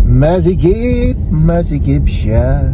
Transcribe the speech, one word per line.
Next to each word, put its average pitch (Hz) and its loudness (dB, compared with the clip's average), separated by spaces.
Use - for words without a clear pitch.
Masikip. 180 0
Masikip 156 0
siya. 123 0